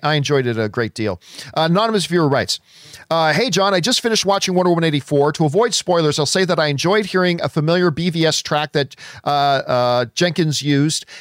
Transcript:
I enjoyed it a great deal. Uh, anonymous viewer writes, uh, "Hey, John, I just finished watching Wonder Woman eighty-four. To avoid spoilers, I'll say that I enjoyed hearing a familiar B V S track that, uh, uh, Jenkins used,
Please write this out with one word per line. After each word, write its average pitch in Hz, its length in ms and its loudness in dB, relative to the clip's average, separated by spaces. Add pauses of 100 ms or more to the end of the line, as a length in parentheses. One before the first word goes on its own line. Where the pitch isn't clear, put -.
I 151 100 0
enjoyed 143 320 2
it 117 140 -2
a 110 100 -2
great 110 240 -4
deal. 104 260 -4 (380)
Uh, 160 140 2
anonymous 208 340 0
viewer 165 240 2
writes, 131 300 0 (500)
uh, 160 240 2
"Hey, 226 160 0
John, 196 240 2
I 180 60 2
just 202 220 -2
finished 226 240 -2
watching 196 280 0
Wonder 180 160 2
Woman 170 140 2
eighty-four. 147 500 0
To 160 120 0
avoid 190 280 0
spoilers, 165 460 0
I'll 147 80 0
say 190 180 0
that 170 140 0
I 151 80 0
enjoyed 170 400 0
hearing 180 340 0
a - 80 -2
familiar 170 400 2
B 165 220 -2
V 160 160 0
S 151 160 0
track 151 300 -4
that, 143 220 -2 (280)
uh, - 40 -6
uh, 131 880 2
Jenkins 165 480 0
used, 143 440 0 (160)